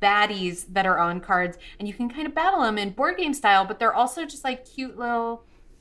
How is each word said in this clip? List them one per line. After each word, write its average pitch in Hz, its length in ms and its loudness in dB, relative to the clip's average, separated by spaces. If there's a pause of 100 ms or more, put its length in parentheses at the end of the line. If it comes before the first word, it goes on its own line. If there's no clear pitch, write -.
baddies 202 720 2
that 190 120 2
are 185 120 4
on 175 220 0
cards, 180 380 0 (220)
and 208 80 -8
you 202 60 -8
can 240 160 -4
kind 294 160 -8
of 294 80 -8
battle 339 280 2
them 220 160 2
in 202 140 -2
board 311 260 -2
game 320 160 -2
style, 196 320 6
but 208 140 -6
they're 226 140 2
also 254 320 0
just, - 180 -16
like, 254 220 -6
cute 262 320 -12
little, 233 460 -4 (380)